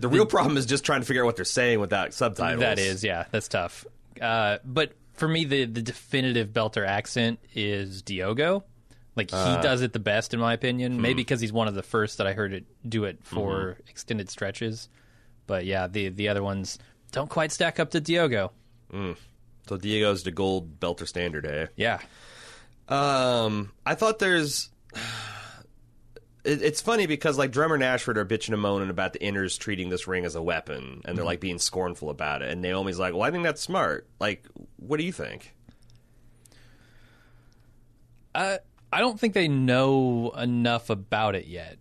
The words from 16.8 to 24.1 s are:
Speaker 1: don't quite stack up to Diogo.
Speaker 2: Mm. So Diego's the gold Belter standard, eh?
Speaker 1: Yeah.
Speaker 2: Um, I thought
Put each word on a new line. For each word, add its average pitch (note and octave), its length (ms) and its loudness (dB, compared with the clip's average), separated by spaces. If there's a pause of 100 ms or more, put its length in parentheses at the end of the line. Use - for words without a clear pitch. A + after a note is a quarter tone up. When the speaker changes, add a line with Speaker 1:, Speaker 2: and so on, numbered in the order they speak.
Speaker 1:
don't D3 180 -4
quite D#3 240 0
stack E3+ 280 0
up D#3+ 100 0
to E3+ 100 0
Diogo. D3+ 500 2 (400)
Speaker 2:
Mm. F#2 280 -6 (500)
So G2+ 80 -4
Diego's G#2 460 2
the F#2 80 -2
gold F2+ 500 -2
Belter E2+ 260 -2
standard, D#2+ 380 -4
eh? D2+ 220 -2 (100)
Speaker 1:
Yeah. G#2+ 220 0 (880)
Speaker 2:
Um, B2 840 2 (120)
I D3+ 120 0
thought A3 220 2